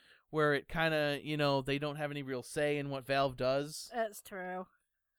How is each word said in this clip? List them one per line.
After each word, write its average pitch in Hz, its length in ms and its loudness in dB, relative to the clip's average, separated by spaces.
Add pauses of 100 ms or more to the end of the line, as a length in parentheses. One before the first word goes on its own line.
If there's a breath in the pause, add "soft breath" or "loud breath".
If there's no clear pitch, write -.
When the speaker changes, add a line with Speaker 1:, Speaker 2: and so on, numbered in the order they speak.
(300 soft breath)
Speaker 1:
where 151 240 4
it - 140 0
kinda, 151 540 2
you 151 160 -4
know, 143 240 4
they 139 160 0
don't 143 200 -4
have 147 140 -4
any 143 120 -6
real 131 200 -4
say 147 340 0
in 143 120 -4
what 135 160 -6
Valve 139 320 2
does. 139 560 0
Speaker 2:
That's 226 280 -4
true. 185 440 -8 (540)